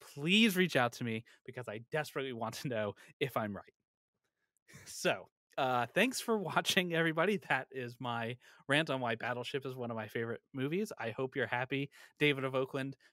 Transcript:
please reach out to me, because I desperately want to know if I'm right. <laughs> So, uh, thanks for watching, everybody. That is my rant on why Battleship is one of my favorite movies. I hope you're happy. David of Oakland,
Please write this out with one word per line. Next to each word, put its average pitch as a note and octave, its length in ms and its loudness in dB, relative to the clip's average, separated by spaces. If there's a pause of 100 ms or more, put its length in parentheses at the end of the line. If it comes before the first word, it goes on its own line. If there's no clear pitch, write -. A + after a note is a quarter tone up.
please F#3 520 6
reach F3+ 220 4
out A#2+ 160 4
to - 120 -6
me, A2 200 -2 (220)
because B2 200 -10
I A2+ 140 -8 (100)
desperately C#3 440 -4
want A2 220 -4
to - 120 -4
know G#2+ 240 -2 (260)
if C3+ 200 -2
I'm G#2 180 -2
right. E2+ 80 -12 (1040)
<laughs> - 160 -20
So, G#2 440 -4 (280)
uh, B2+ 380 2
thanks A#3 260 2
for A3+ 180 0
watching, F3+ 560 0
everybody. E3 440 2 (100)
That C3 240 0
is B2 260 -8
my A#2+ 380 -4 (320)
rant D3 220 2
on C3 100 -2
why A#2 140 0
Battleship B2 500 -4
is C3 100 -8
one A#2+ 160 -6
of A2+ 60 -6
my G#2+ 120 -6
favorite A#2 320 -4 (120)
movies. D3+ 460 -2
I A2+ 120 -4
hope C3 260 -4
you're B2 100 2
happy. C3 440 -2 (280)
David C#3 260 2
of C3 100 -2
Oakland, C3+ 420 -2 (160)